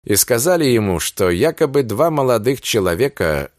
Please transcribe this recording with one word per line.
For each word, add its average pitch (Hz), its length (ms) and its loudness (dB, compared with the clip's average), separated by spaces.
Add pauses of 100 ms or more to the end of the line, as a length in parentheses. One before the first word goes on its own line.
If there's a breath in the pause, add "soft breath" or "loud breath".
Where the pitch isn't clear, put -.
и 104 100 0
сказали 143 500 2
ему, 107 340 2
что - 320 -2
якобы 143 500 0
два 123 300 0
молодых 127 500 0
человека 90 960 -2